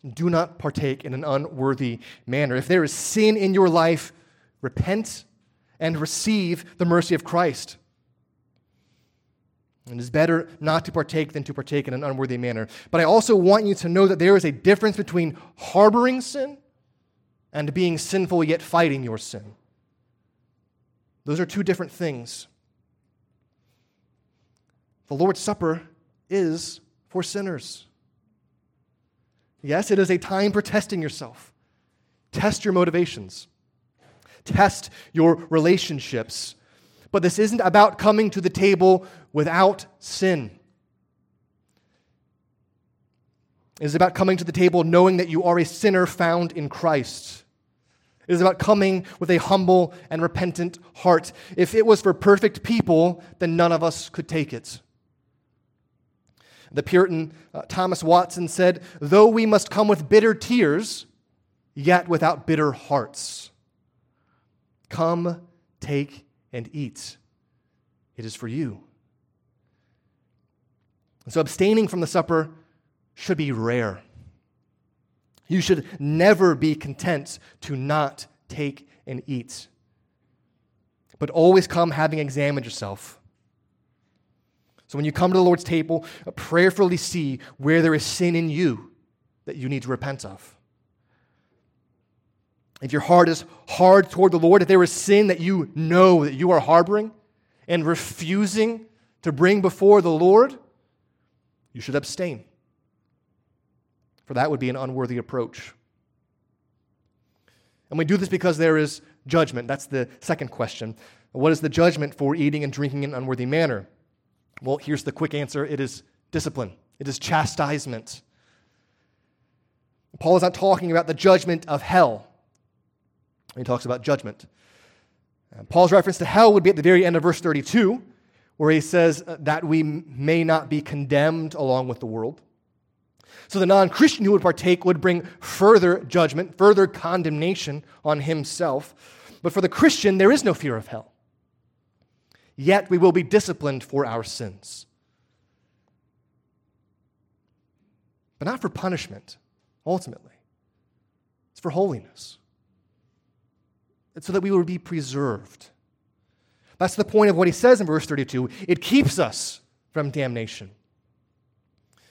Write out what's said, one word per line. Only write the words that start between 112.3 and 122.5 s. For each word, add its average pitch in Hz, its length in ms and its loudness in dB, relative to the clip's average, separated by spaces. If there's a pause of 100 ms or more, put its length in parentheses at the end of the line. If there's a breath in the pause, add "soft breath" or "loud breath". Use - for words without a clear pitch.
eating 147 300 -2
and 139 80 -8
drinking 139 300 -6
in 139 80 -8
an 135 60 -10
unworthy 127 280 -6
manner? 131 420 -2 (760)
Well, 135 160 -4
here's 143 260 -6
the 143 80 -8
quick 156 220 -6
answer. 147 300 -6
It 139 160 -8
is 131 220 -10 (280)
discipline. 135 420 -8 (260)
It 135 80 -12
is 135 120 -8
chastisement. 143 1040 -6 (2000)
Paul 170 180 2
is 175 60 2
not 180 120 0
talking 180 360 0
about 165 160 0
the 160 80 -4
judgment 180 540 2
of 143 120 -4
hell. 127 460 2 (1300)